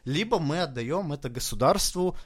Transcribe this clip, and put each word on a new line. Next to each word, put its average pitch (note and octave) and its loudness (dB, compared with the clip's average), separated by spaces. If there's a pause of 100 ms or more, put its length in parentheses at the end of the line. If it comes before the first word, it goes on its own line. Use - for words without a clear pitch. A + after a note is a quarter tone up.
либо F#3+ 0
мы D#3 0
отдаем C#3+ -4
это C#3 -6
государству, D#3+ 2